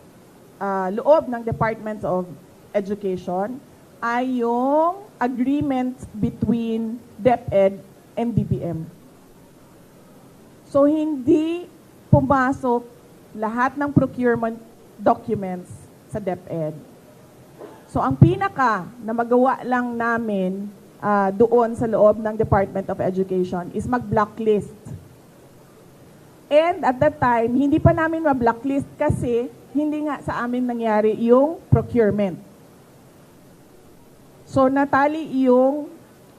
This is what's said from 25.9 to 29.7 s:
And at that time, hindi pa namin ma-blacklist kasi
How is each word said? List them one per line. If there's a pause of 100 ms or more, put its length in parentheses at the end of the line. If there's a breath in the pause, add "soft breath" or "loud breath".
And
at
that
time,
hindi
pa
namin
ma-blacklist
kasi (240)